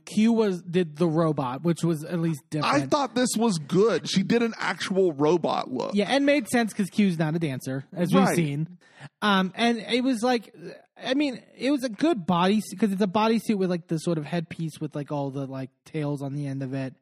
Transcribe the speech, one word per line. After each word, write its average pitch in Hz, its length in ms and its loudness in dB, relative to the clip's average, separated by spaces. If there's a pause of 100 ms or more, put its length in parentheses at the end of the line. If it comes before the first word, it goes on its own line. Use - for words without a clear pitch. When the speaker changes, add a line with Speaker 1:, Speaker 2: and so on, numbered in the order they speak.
Speaker 1:
Q 220 280 2
was, 208 300 0
did 170 340 -2
the 170 120 2
robot, 147 540 0
which 170 220 0
was 160 200 -2
at 170 160 -4
least 165 300 -2
different. 156 240 0
Speaker 2:
I 285 120 2
thought 277 280 0
this 247 220 2
was 214 220 2
good. 165 500 2
She 190 140 2
did 226 200 2
an 226 160 0
actual 180 540 0
robot 147 600 2
look. - 220 -4
Speaker 1:
Yeah, 202 140 2
and 277 180 2
made 285 220 2
sense 233 240 0
'cause 196 180 -2
Q's 190 280 2
not 156 160 0
a 175 40 -2
dancer, 135 540 -6
as 180 200 -2
we've 262 120 8
Speaker 2:
Right. 180 120 2
Speaker 1:
seen. 160 420 -2 (440)
Um, 190 320 2
and 233 240 0
it 240 240 -2
was 247 200 0
like, 240 320 -2 (500)
I 254 100 -2
mean, 277 280 0 (160)
it 254 140 0
was 254 120 0
a 262 60 -2
good 220 360 0
bodysuit 185 520 2
'cause 220 140 2
it's 190 100 -2
a 214 40 2
bodysuit 214 520 2
with, 185 100 0
like, 175 200 -4
the 165 100 -2
sort 170 180 -2
of 151 80 -4
headpiece 165 560 -6
with, 151 140 -8
like, 143 180 -8
all 143 180 -4
the, 139 160 -8
like, 135 240 -10 (140)
tails 147 380 -6
on 139 120 -6
the 143 120 -6
end 135 160 -6
of 131 100 -6
it. 131 300 -6